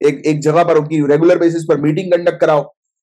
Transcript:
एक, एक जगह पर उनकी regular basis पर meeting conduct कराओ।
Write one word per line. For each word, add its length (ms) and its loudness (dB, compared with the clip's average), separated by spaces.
एक, 180 -2
एक 160 -2
जगह 220 2
पर 140 2
उनकी 300 -2
regular 300 2
basis 260 -2
पर 180 -2
meeting 300 -2
conduct 300 -2
कराओ। 320 -2